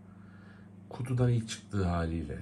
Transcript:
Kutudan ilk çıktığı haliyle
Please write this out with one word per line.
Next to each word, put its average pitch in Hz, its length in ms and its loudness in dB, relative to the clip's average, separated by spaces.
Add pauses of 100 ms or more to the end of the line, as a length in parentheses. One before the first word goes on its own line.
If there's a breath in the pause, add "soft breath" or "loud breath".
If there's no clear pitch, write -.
(880 loud breath)
Kutudan 123 420 2
ilk 117 180 4
çıktığı - 360 -2
haliyle 82 580 0